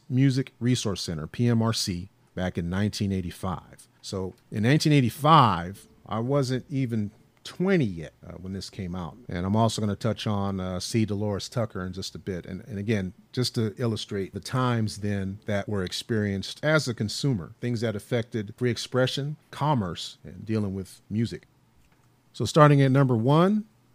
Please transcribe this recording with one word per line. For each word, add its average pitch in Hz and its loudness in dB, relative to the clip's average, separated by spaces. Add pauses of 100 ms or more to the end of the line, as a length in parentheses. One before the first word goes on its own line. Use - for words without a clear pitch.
Music 131 2
Resource 117 0
Center, 80 -6
P 120 -2
M 117 4
R 113 2
C, 92 -4 (260)
back 90 -4
in 85 -2
nineteen 98 0
eighty-five. 87 -8 (120)
So 95 -8 (160)
in 110 -4
nineteen 147 4
eighty-five, 120 4 (200)
I 110 -4
wasn't 127 0
even 117 -2 (340)
twenty 175 0
yet, 82 -8 (140)
uh, 85 -14
when 87 -12
this 95 -8
came 90 -8
out. 90 -8 (100)
And 90 -4
I'm 101 2
also 110 4
gonna 104 -2
touch - -4
on, 98 -2
uh, 92 -6
C. 110 0
Dolores 101 -4
Tucker 110 -6
in 92 -8
just 95 -10
a 87 -12
bit. 87 -8
And, 92 -12
and 104 -8
again, 101 -2 (180)
just 127 -2
to 110 0
illustrate 104 -4
the 98 -6
times 120 -2
then 98 -4
that 101 -2
were 101 -2
experienced 101 -4
as 151 2
a 117 -2
consumer, 107 -2
things 120 -4
that 110 -2
affected 110 -4
free 123 2
expression, 127 -2 (140)
commerce, 120 -2
and 92 -16
dealing 104 -2
with 95 -10
music. 104 -4 (880)
So 117 -2
starting 147 8
at 135 6
number 131 6
one 165 4 (300)